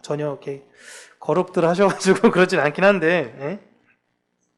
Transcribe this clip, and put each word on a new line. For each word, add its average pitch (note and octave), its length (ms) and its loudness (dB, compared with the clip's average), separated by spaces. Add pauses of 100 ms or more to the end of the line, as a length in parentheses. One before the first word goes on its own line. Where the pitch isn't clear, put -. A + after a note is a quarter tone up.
전혀 D3 240 -6
이렇게 C#3 360 -12 (560)
거룩들 F3 480 -2
하셔가지고 F#3+ 600 2
<laughs> - 0 -
그러진 F3+ 300 2
않긴 D3 240 0
한데, E3 580 2
예? E3+ 180 -10 (1000)